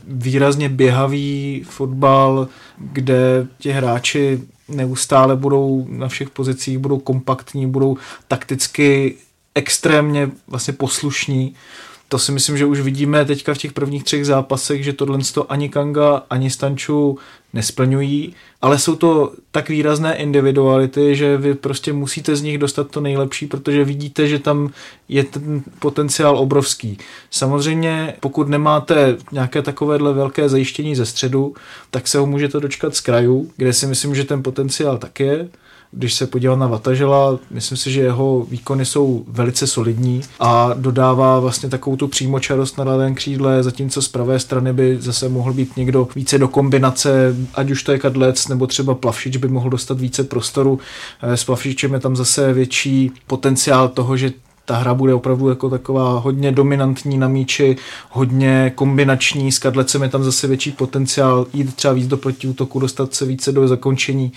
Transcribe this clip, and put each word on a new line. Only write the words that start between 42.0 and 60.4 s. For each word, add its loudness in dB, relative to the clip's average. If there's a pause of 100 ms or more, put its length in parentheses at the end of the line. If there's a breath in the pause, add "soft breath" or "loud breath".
přímočarost -2
na -2
levém 0
křídle, 0
zatímco -4
z -2
pravé 0
strany -2
by 2
zase -4
mohl -2
být -4
někdo 2
více 0
do 4
kombinace, 2 (180)
ať -2
už -4
to 0
je 2
Kadlec, 2
nebo 0
třeba 0
Plavšič -4
by 0
mohl 0
dostat -2
více -2
prostoru. 0 (420 loud breath)
Eh, 0
s -4
Plavšičem -2
je -2
tam 0
zase 2
větší 0 (160)
potenciál 2
toho, -2
že 0 (340)
ta -2
hra 0
bude 4
opravdu 2
jako 0
taková 0
hodně 0
dominantní 2
na 2
míči, 2 (340 loud breath)
hodně 2
kombinační, 2
s 0
Kadlecem 0
je 0
tam 0
zase 0